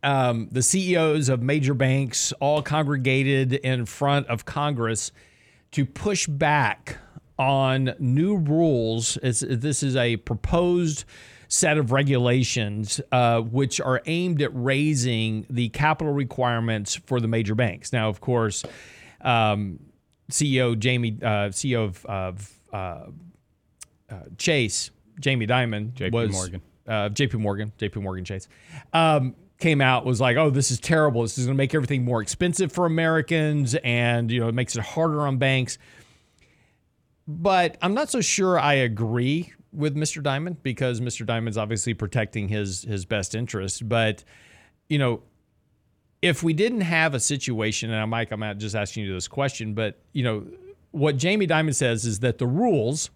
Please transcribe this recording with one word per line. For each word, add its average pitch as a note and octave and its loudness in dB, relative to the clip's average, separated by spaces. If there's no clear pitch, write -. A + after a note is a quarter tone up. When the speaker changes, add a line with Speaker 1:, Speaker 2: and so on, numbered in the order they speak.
Speaker 1:
um, B2+ 2
the B2 0
C F3+ 2
E - 4
Os D#3 2
of B2 2
major C#3 2
banks C3 0
all D3 2
congregated C3+ 2
in C3 -2
front C#3+ 0
of A#2 -4
Congress A#2 -2
to C#3 2
push - -2
back C#3+ 0
on C3+ 2
new D#3 2
rules. C#3+ 2
It's, B2 0
this C3 -2
is C3 0
a A#2+ 2
proposed F3 0
set D3+ 2
of B2 2
regulations, B2 2
uh, A#2+ 4
which C3 0
are B2+ 0
aimed E3+ 0
at C#3 0
raising B2 0
the A#2+ 0
capital D3+ 0
requirements A#2 -2
for B2+ 0
the A2+ 0
major A2+ 0
banks. G#2+ -2
Now, A2 0
of G2+ -6
course, A2+ 0
um, G#2 0
C C#3+ 0
E B2+ 4
O A#2+ 2
Jamie, A#2 0
uh, G#2 0
C B2+ -2
E - 0
O A2+ 0
of, F#2+ -6
of, F#2+ -8
uh, G#2+ -8
uh, G#2+ -12
Chase, C3+ 0
Jamie C3+ 0
Dimon, A#2 0
Speaker 2:
J B2 -2
P A2+ 0
Speaker 1:
was, A2+ 0
Speaker 2:
Morgan. F#2 -4
Speaker 1:
uh, G#2 -2
J B2 0
P A2+ -4
Morgan, G#2+ -4
Chase, F#2+ -10
um, D3+ 2
came D#3 2
out, B2+ 4
was B2 2
like, B2 4
"Oh, D#3 4
this C3+ 0
is A#2+ -2
terrible. D3+ 2
This - -4
is B2+ -2
gonna C3+ 0
make C#3 0
everything C3+ 0
more A#2+ 0
expensive F3 -2
for F3+ 2
Americans, D#3 2
and, A#2+ 2
you B2 0
know, A#2 0
it A#2 0
makes B2+ -2
it A#2 -4
harder D3+ 0
on C3+ 0
banks." C3 0
But F3 2
I'm F#3 2
not C#4+ 0
so B3 0
sure F#3 2
I C#3+ 4
agree A#2+ 0
with D3 -2
Mister D3+ -4
Dimon, D3 -4
because B2 -2
Mister A#2+ -4
Dimon's A2+ -2
obviously A2 -2
protecting G#2+ -2
his, G2+ -2
his G2+ -6
best G#2 -4
interest. A2 -6
But, A2 0
you D3+ 2
know, B2+ 0
if F3 2
we E3 2
didn't A3 0
have D#3+ 2
a B2+ 0
situation, A2+ -2
and A2 -2
Mike, A2+ -2
I'm G#2+ -6
not G#2+ -6
just G#2 -6
asking G#2 -4
you G2 -4
this F2+ -6
question, A#2+ -4
but, G#2+ -4
you C3+ -2
know, A2 -2
what D3 0
Jamie F#3 2
Dimon D#3 2
says A#2 0
is G#2+ -2
that B2 0
the B2 0
rules D3+ 0